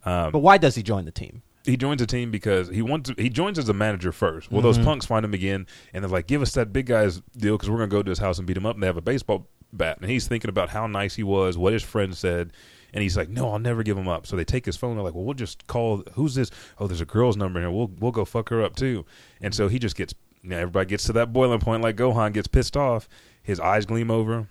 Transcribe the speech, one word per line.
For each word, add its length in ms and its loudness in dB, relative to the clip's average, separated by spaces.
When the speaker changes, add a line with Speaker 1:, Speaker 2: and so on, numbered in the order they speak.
Speaker 1:
Um, 260 0
Speaker 2:
But 80 0
why 180 10
does 180 4
he 80 -4
join 200 -2
the 80 -12
team? 300 -14
Speaker 1:
he 100 4
joins 240 -2
the 80 2
team 240 -2
because 380 0
he 120 -2
wants 280 -2
to, 120 -6
he 80 2
joins 300 -2
as 80 -2
a 60 2
manager 400 0
first. 360 -2
Well, 120 2
those 160 8
Speaker 2:
Mm-hmm. 80 6
Speaker 1:
punks 200 2
find 200 0
him 80 -2
again, 340 -2
and 80 -6
they're 80 -4
like, 160 0
"Give 160 0
us 120 -2
that 180 0
big 140 -2
guy's 340 2
deal 220 0
'cause 120 -4
we're 60 2
gonna 140 0
go 120 2
to 80 -2
his 100 -2
house 180 0
and 100 -6
beat 80 0
him 100 -4
up." 100 -2
And 80 -4
they 40 2
have 80 0
a 60 -6
baseball 480 -2
bat, 260 -2
and 100 -6
he's 200 0
thinking 200 -2
about 200 0
how 180 -4
nice 280 -2
he 80 -4
was, 340 2
what 160 4
his 100 0
friend 320 -2
said, 380 -2
and 100 -2
he's 140 0
like, 100 -2
"No, 240 -2
I'll 80 -2
never 240 0
give 140 0
him 100 -4
up." 200 -2
So 100 -4
they 80 -2
take 200 -2
his 120 -4
phone. 180 -4
They're 80 -4
like, 100 -4
"Well, 120 -6
we'll 80 -4
just 340 -10
call. 360 -2
Who's 220 -2
this? 160 -2
Oh, 80 -2
there's 140 -4
a 40 -2
girl's 300 2
number 240 -2
in 60 -2
here. 100 -2
We'll, 240 -2
we'll 140 0
go 100 0
fuck 240 -4
her 160 0
up 140 -2
too." 280 -2
And 120 -4
so 140 2
he 100 2
just 200 -4
gets, 160 -6
you 100 -12
know, 80 -4
everybody 280 0
gets 200 -2
to 60 0
that 200 2
boiling 260 4
point. 240 0
Like 140 0
Gohan 340 2
gets 160 -2
pissed 300 2
off. 320 0
His 160 -2
eyes 260 2
gleam 240 -2
over 420 0